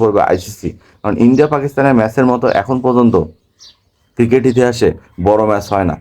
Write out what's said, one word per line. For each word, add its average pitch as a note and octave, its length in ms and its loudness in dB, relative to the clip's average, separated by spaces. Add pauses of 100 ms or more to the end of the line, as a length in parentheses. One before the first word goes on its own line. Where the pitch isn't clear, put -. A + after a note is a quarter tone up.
পড়বে G#2 200 2 (100)
আইসিসি, F#2 380 -6 (320)
কারণ G#2 140 -4 (120)
ইন্ডিয়া C3+ 280 2
পাকিস্তানের C#3 460 0
ম্যাচের A2+ 300 0
মতো B2 160 -2 (140)
এখন B2+ 240 -4
পর্যন্ত A#2+ 320 2 (1000)
ক্রিকেট B2 260 0 (100)
ইতিহাসে A#2+ 360 0 (380)
বড় G#2+ 240 2
ম্যাচ G2+ 220 -2
হয় G2 180 0
না। D2+ 100 -6